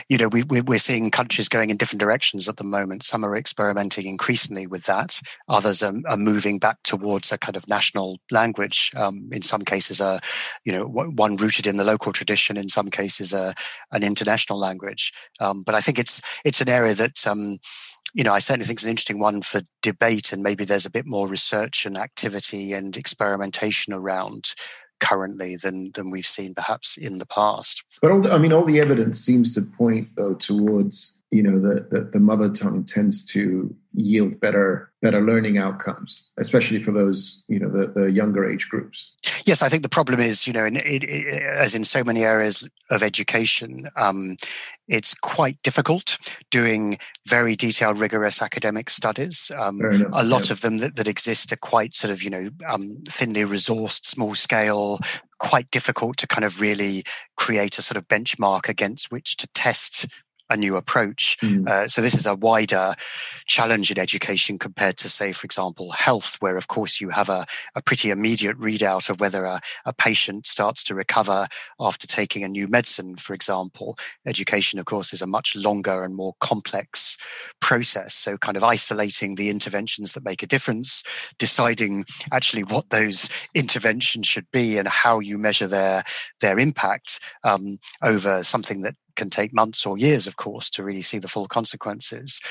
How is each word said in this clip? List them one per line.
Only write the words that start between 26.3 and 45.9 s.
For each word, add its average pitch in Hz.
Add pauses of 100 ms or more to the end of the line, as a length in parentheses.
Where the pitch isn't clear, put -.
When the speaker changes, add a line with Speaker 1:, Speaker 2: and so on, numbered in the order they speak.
Speaker 1:
perhaps -
in 95
the -
past. 104 (180)
Speaker 2:
But 156
all 196
the, 190
I 170
mean, 156
all 165
the 151
evidence 117
seems 123
to 104
point, 113
though, 98
towards, 101 (140)
you 107
know, 98
that, 98
that -
the 104
mother 107
tongue 95
tends -
to 92 (180)
yield 104
better, 98 (100)
better 104
learning 110
outcomes, -
especially 113
for 107
those, 98
you 104
know, 98
the, 98
the 98
younger 101
age -
groups. - (340)
Speaker 1:
Yes, 175
I 139
think 160
the 139
problem 135
is, 117
you 123
know, 110
in, 110
it, 143
it, 143
as 139
in 110
so 131
many 113
areas 110 (220)
of 110
education, 117
um, 98 (500)
it's -
quite -
difficult 151 (340)